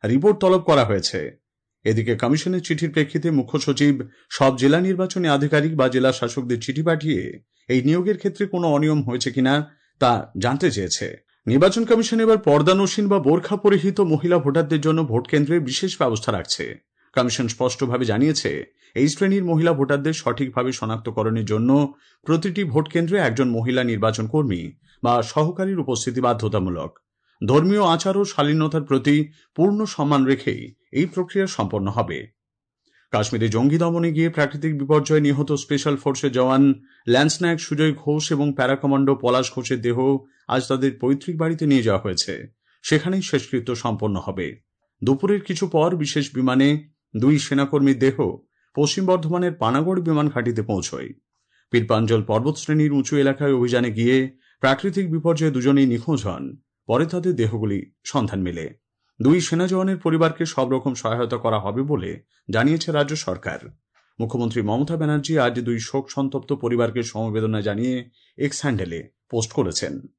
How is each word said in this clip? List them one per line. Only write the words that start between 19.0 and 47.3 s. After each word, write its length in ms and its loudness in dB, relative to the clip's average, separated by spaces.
শ্রেণীর 360 0
মহিলা 300 2
ভোটারদের 400 0
সঠিকভাবে 580 -2
শনাক্তকরণের 720 -4
জন্য 480 2
প্রতিটি 380 0
ভোট 260 -2
কেন্দ্রে 300 0
একজন 300 2
মহিলা 340 0
নির্বাচন 440 0
কর্মী 440 -2
বা 200 2
সহকারীর 560 -2
উপস্থিতি 420 -4
বাধ্যতামূলক। 760 -2
ধর্মীয় 380 4
আচার 320 0
ও 80 2
শালীনতার 580 0
প্রতি 480 2
পূর্ণ 300 2
সম্মান 400 0
রেখেই 500 -2
এই 140 0
প্রক্রিয়া 420 -4
সম্পন্ন 400 -4
হবে। 400 -4
কাশ্মীরে 380 0
জঙ্গি 280 2
দমনে 340 0
গিয়ে 180 0
প্রাকৃতিক 480 -2
বিপর্যয়ে 440 2
নিহত 300 2
স্পেশাল 440 0
ফোর্সের 360 -2
জওয়ান 420 4
ল্যান্স 340 2
নায়ক 180 0
সুজয় 340 0
ঘোষ 380 -2
এবং 220 0
প্যারা 220 0
কমান্ডো 400 2
পলাশ 380 0
ঘোষের 280 -4
দেহ 160 0
আজ 200 -2
তাদের 320 0
পৈতৃক 380 -2
বাড়িতে 280 -2
নিয়ে 180 4
যাওয়া 180 2
হয়েছে। 320 -4
সেখানেই 380 0
শেষকৃত্য 540 -4
সম্পন্ন 440 -4
হবে। 420 -8
দুপুরের 380 0
কিছু 260 -4
পর 280 0
বিশেষ 400 -4
বিমানে 520 2
দুই 220 4